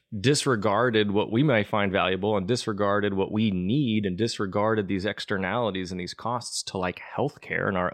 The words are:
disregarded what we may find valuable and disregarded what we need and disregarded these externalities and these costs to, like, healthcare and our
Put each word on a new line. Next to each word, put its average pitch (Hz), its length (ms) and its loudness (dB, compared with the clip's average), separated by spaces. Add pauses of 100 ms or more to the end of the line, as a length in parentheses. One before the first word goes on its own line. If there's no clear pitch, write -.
(180)
disregarded 110 920 2
what 101 180 2
we 120 140 2
may 117 220 4
find 101 260 0
valuable 95 460 2
and 92 100 -2
disregarded 101 640 0
what 98 200 0
we 107 180 2
need 107 540 0
and 92 120 -2
disregarded 104 720 0
these 95 180 -2
externalities 95 840 -2
and 92 80 -6
these 90 140 -8
costs - 500 -6
to, - 140 -8
like, 90 240 -4 (160)
healthcare 101 500 -2
and 101 80 0
our 90 180 0